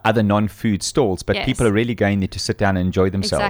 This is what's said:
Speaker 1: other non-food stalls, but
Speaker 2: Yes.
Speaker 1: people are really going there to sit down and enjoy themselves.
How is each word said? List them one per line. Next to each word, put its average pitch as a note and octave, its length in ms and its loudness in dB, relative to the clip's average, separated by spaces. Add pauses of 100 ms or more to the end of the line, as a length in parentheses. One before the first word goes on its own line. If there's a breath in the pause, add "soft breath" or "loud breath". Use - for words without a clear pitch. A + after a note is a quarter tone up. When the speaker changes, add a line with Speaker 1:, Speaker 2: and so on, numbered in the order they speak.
Speaker 1:
other A2+ 200 2
non-food G#2 600 0
stalls, G2+ 400 0
but G#2 140 0
Speaker 2:
Yes. G2 80 -6
Speaker 1:
people B2+ 220 0
are G#2 40 4
really A2+ 240 0
going G2+ 240 2
there F#2+ 80 0
to - 120 -12
sit - 180 -4
down G2 180 0
and F2+ 100 0
enjoy F#2 260 2
themselves. G2 380 -2